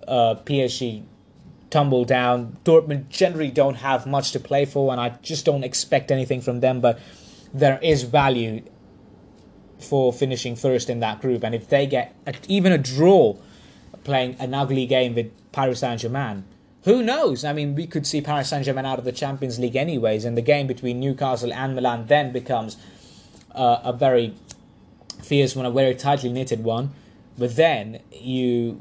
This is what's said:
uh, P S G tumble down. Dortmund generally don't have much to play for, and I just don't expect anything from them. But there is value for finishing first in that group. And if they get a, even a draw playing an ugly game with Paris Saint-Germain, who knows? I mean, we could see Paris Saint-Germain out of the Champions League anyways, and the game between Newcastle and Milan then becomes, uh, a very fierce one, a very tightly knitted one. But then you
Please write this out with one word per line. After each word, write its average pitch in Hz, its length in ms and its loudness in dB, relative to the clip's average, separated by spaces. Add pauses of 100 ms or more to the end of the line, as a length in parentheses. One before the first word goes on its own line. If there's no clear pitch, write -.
uh, 117 280 4
P 139 280 -2
S 123 160 -4
G 110 260 -8 (640)
tumble 135 340 2
down. 123 640 0
Dortmund 151 420 4
generally 160 440 0
don't 135 240 2
have 131 300 -2
much 135 260 -2
to 135 100 -4
play 143 240 0
for, 139 260 0
and 123 80 -2
I 120 100 -2 (120)
just - 240 -8
don't 143 180 2
expect - 480 -2
anything 131 300 -2
from 123 180 -4
them. 127 220 2
But 120 180 4 (540)
there 135 280 4
is 156 220 2
value 120 600 0 (1160)
for 131 340 0
finishing 127 420 -4
first 127 360 0
in 117 80 -4
that 110 200 -2
group. 123 240 -2
And 113 120 -4
if 110 120 -8
they 139 200 2
get 127 280 -4 (120)
a, 135 80 -8 (120)
even 190 240 4
a 170 60 6
draw 139 580 6 (680)
playing 127 360 -2
an 131 140 -6
ugly 135 320 0
game 127 300 2
with 113 160 -2 (200)
Paris 131 280 -2
Saint-Germain, 117 640 -6 (380)
who 240 180 4
knows? 233 420 0
I 147 80 -2
mean, 147 220 -4
we 160 140 -6
could 151 180 -4
see 147 160 -4
Paris 143 280 -4
Saint-Germain 135 360 -2
out 131 140 -4
of 123 60 -8
the 127 60 -4
Champions 135 460 -6
League 120 180 -2
anyways, 117 480 0
and 117 140 -4
the 120 60 2
game 143 240 2
between 123 320 -4
Newcastle 131 520 -2
and 135 220 -4
Milan 120 320 -2
then 143 260 4
becomes, 117 460 -4 (800)
uh, 120 280 2
a 127 80 -2
very 120 440 2 (880)
fierce 139 320 2
one, 131 100 -4
a 123 60 -2
very 131 240 2
tightly 135 360 -2
knitted 123 320 -4
one. 117 280 -2 (440)
But 120 200 -4
then 117 460 0 (100)
you 123 680 -2